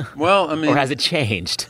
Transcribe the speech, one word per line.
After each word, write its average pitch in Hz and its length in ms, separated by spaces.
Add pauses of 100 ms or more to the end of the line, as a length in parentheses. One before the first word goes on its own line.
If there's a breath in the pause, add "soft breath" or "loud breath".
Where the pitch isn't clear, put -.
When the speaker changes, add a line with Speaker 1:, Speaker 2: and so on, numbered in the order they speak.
Speaker 1:
<laughs> - 160
Speaker 2:
Well, 170 340
I 156 60
mean 151 140
Speaker 1:
Or 143 60
has 135 140
it 135 80
changed? 107 720